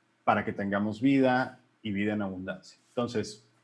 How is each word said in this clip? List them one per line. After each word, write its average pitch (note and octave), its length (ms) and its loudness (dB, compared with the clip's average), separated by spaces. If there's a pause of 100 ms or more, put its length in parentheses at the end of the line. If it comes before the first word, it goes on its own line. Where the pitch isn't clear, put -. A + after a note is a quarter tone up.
(240)
para G#2 220 2
que A2 80 -4
tengamos G2+ 480 -2
vida C3 580 4 (220)
y G#2+ 100 -6
vida G#2 220 -2
en G#2 80 -2
abundancia. F#2+ 580 -8 (100)
Entonces, - 560 -4 (180)